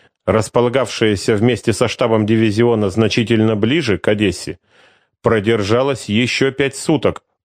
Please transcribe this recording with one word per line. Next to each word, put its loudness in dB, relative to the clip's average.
располагавшаяся 0
вместе 0
со 0
штабом 0
дивизиона 2
значительно 0
ближе 0
к -4
Одессе, -2
продержалась 0
ещё 0
пять -2
суток -2